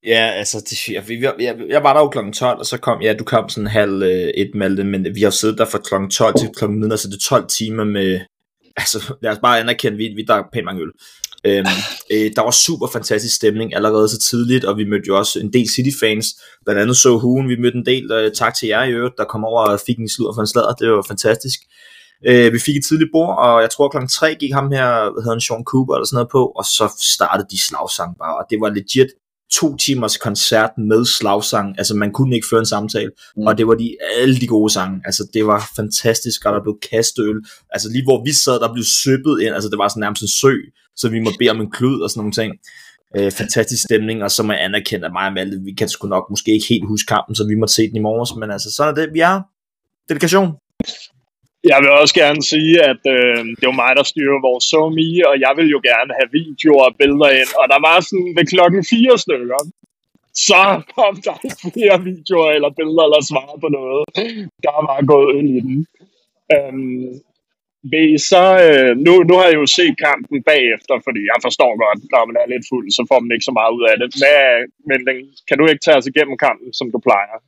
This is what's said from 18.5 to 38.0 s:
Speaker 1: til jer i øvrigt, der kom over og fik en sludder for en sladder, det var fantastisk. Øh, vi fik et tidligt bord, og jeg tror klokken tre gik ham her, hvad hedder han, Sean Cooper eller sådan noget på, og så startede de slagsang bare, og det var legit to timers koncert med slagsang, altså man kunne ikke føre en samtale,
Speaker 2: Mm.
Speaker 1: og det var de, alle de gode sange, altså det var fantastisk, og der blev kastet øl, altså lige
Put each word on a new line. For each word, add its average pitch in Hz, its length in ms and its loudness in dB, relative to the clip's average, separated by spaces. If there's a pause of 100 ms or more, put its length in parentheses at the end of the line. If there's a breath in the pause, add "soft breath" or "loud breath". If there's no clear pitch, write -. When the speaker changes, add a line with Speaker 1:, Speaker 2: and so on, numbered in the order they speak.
Speaker 1:
til 117 140 -6
jer 110 160 0
i 127 80 -2
øvrigt, 120 260 -4
der 107 60 -2
kom 110 200 -8
over 113 160 0
og 104 260 0
fik 117 120 -2
en 113 100 -8
sludder 107 260 -6
for 113 60 -6
en 107 60 -2
sladder, - 260 0
det 117 180 -2
var 101 180 2
fantastisk. 110 500 -4 (680 soft breath)
Øh, 120 260 6
vi 117 60 -2
fik 143 180 -2
et 139 120 -4
tidligt 156 240 0
bord, 170 260 0
og 117 240 4
jeg 113 80 0
tror 143 180 0
klokken 131 200 -6
tre 156 260 0
gik 139 180 -6
ham 139 200 -2
her, 120 400 0
hvad - 100 -8
hedder 113 140 -2
han, 117 40 -6
Sean 117 240 -6
Cooper 135 300 0
eller 85 120 -2
sådan 123 100 -4
noget 120 200 -4
på, 131 60 4 (160)
og 95 60 -8
så - 200 0 (320)
startede 95 340 -2
de 95 160 -8
slagsang 85 520 -8
bare, 80 200 -8
og 95 120 -8
det 107 100 -2
var 107 100 -2
legit 117 400 0 (500)
to 151 160 -2
timers 123 400 -2
koncert 110 640 0
med 110 260 2
slagsang, 104 760 -2
altså 101 180 -4
man 104 160 -2
kunne 131 220 0
ikke 113 160 -4
føre 113 100 2
en 113 60 -2
samtale, 107 440 -4 (260 soft breath)
Speaker 2:
Mm. 107 100 -4
Speaker 1:
og 110 120 2
det 113 80 2
var 113 80 6
de, 113 220 -4 (240)
alle 131 200 4
de 120 60 -2
gode 107 260 2
sange, 95 320 -4
altså 98 300 -6
det 107 120 0
var 107 300 0
fantastisk, 113 720 -4
og 104 60 0
der 104 100 -2
blev 104 160 -6 (120)
kastet 113 380 -2
øl, 107 100 -4 (320 loud breath)
altså 101 220 -8
lige 131 120 -4